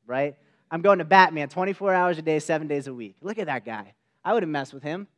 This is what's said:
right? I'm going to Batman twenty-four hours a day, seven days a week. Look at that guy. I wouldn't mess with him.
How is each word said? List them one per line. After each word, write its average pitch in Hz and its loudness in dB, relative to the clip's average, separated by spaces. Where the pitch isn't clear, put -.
right? 135 -4
I'm 165 -4
going 196 6
to 165 -4
Batman 160 6
twenty-four 190 -2
hours 180 2
a 160 -12
day, 156 0
seven 156 -4
days 143 -4
a 131 -12
week. 107 -14
Look 208 -10
at 190 -6
that 127 -6
guy. 107 -12
I 185 0
wouldn't 185 -2
mess 139 -6
with 139 -18
him. 175 -8